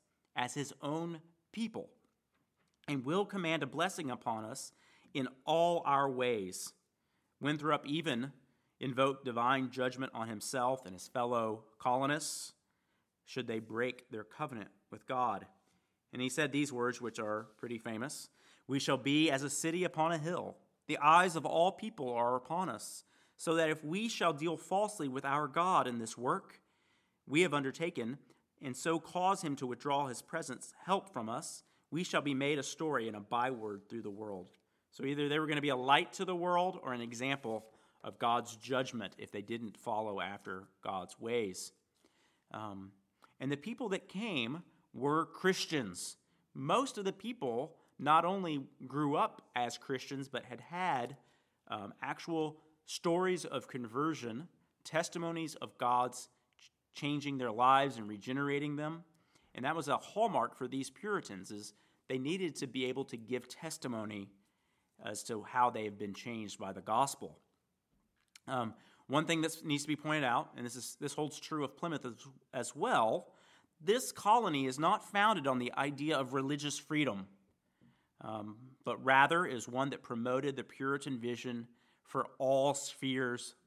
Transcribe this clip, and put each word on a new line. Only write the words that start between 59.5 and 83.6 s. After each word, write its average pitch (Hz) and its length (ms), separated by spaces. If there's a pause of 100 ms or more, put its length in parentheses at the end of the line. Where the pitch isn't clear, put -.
And 120 100
that 151 100
was 147 140
a 131 80
hallmark 170 580
for 127 140
these 135 220
Puritans, 113 600
is 104 240 (340)
they 131 100
needed 160 380
to 139 120
be 127 160
able 127 220
to 123 100
give 120 320
testimony 110 800 (720)
as 107 200
to 107 180
how 123 280
they 113 140
have 104 140
been 104 160
changed 110 460
by 98 120
the 95 80
gospel. 110 600 (1080)
Um, 120 280 (340)
one 147 180
thing 165 140
that 160 240
needs 147 180
to 156 60
be 151 80
pointed 151 280
out, 127 320
and 123 80
this 120 120
is, - 240
this 143 140
holds 147 260
true 151 240
of 127 120
Plymouth 160 300
as, 120 60 (400)
as 120 240
well, 151 560 (480)
this 220 320
colony 196 540
is 131 120
not 190 320
founded 202 360
on 127 120
the 123 180
idea 143 400
of 131 160
religious 139 460
freedom, 123 480 (960)
um, 107 340 (280)
but 123 200
rather 143 400
is 120 240
one 131 220
that 117 120
promoted 127 540
the 120 80
Puritan 139 540
vision 117 480 (360)
for - 260 (100)
all 135 340
spheres 131 840 (100)